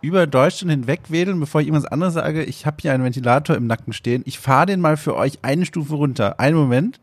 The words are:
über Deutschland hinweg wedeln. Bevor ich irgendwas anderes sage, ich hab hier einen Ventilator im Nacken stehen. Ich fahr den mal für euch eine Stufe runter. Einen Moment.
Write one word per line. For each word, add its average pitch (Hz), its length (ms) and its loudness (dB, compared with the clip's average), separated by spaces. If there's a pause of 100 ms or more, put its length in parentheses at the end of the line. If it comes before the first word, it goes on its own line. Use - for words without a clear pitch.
über 170 260 2
Deutschland 151 440 2
hinweg 135 380 -2
wedeln. 180 300 0
Bevor 151 220 0
ich 139 60 0
irgendwas 151 240 0
anderes 165 220 -2
sage, 156 300 -2
ich - 220 -8
hab 151 160 -4
hier 139 120 0
einen 131 100 0
Ventilator 127 520 2
im 120 120 -2
Nacken 113 260 -4
stehen. 123 320 -2
Ich - 140 -12
fahr 135 260 4
den 190 140 -2
mal 156 180 2
für 147 180 -4
euch 131 260 -2
eine 160 240 0
Stufe 151 300 -6
runter. 127 440 -2
Einen 143 160 2
Moment. 147 480 2